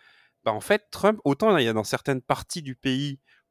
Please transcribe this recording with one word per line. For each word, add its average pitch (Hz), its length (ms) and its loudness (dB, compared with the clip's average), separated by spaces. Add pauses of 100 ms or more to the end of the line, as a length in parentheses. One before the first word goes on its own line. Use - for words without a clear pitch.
(440)
bah, 113 80 0
en 107 80 -4
fait, - 300 -2
Trump, 208 340 0
autant 185 340 2
il 131 60 4
y 113 40 4
a 113 60 0
dans 107 100 0
certaines 131 380 -4
parties - 400 -6
du 135 140 -10
pays 135 440 -2 (300)